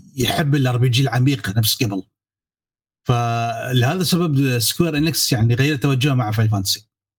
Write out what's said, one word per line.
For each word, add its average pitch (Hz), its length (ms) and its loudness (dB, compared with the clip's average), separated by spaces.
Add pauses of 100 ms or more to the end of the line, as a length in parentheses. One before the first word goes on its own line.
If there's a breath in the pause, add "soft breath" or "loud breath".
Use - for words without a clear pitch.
(180)
يحب 139 380 0
ال 135 120 2
آر 120 100 0
بي 127 120 4
جي 120 120 2
العميقة 131 560 2
نفس 110 260 0
قبل. 98 200 -4 (1040)
فلهذا 117 960 0
السبب 143 580 0
سكوير 156 380 -2
إنكس 156 360 -2
يعني 117 200 0
غير 139 220 0
توجهه 139 380 0
مع 123 180 -2
فاين 110 180 0
فانتسي. 101 380 -4 (320)